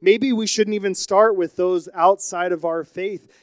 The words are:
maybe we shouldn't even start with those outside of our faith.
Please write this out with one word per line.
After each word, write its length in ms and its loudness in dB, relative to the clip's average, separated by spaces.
maybe 320 4
we 140 -2
shouldn't 280 -2
even 200 -4
start 400 2
with 200 -4
those 380 -2
outside 580 0
of 140 -6
our 180 -4
faith. 480 -10